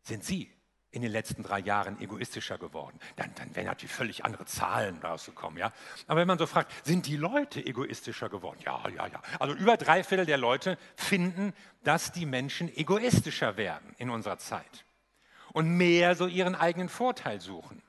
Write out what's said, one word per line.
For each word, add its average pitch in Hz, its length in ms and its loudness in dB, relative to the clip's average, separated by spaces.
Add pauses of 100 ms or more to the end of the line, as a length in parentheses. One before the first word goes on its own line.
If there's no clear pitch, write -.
"Sind 110 220 -10
Sie 175 260 -4 (400)
in 123 100 -6
den 117 120 -2
letzten 110 280 -4
drei 101 180 -2
Jahren 101 420 0
egoistischer 107 560 -8
geworden?" 80 420 -10 (160)
Dann, - 200 -8
dann - 200 -14
wären 92 120 -4
natürlich - 260 -8
völlig - 320 -6
andere - 180 -4
Zahlen 98 540 -2
rausgekommen, 82 600 -8
ja. 98 140 -2 (360)
Aber 156 120 2
wenn 175 80 4
man 185 100 4
so 160 100 2
fragt, - 260 2 (120)
"Sind 170 220 2
die 147 80 -2
Leute 214 500 -2
egoistischer 117 600 -6
geworden?" 90 380 -10
Ja, - 240 -4
ja, 95 180 -6
ja. - 140 -12 (180)
Also 139 140 0
über 190 240 6
drei 160 260 6
Viertel 185 220 2
der 151 120 4
Leute 131 400 2 (200)
finden, 185 560 2 (320)
dass 151 260 4
die 175 140 -6
Menschen 139 500 -2
egoistischer 160 800 2
werden 90 440 -4
in 123 100 -4
unserer 104 280 -4
Zeit - 460 -10 (680)
und 160 240 4
mehr 175 380 8
so 180 120 0
ihren 180 280 2
eigenen 175 340 2
Vorteil 233 500 -2
suchen. 87 500 -12